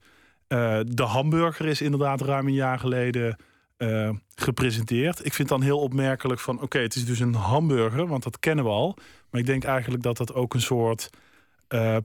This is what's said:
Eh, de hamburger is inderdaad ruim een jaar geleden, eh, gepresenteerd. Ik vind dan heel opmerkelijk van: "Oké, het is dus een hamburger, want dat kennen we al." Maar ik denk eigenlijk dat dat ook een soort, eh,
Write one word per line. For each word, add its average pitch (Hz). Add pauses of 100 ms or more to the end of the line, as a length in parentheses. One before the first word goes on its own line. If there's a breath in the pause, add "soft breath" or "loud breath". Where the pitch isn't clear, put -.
(480 soft breath)
Eh, 117
de 120
hamburger 156
is 151
inderdaad 139
ruim 139
een 135
jaar 131
geleden, 123 (420 soft breath)
eh, 110 (260)
gepresenteerd. 120
Ik 143
vind 143
dan 135
heel 139
opmerkelijk 135
van: 123
"Oké, 139
het 117
is 120
dus 120
een 120
hamburger, 127
want 139
dat -
kennen 151
we 110
al." 135 (320 loud breath)
Maar 120
ik 120
denk 135
eigenlijk 127
dat 120
dat 117
ook 123
een 120
soort, 113 (580 soft breath)
eh, 113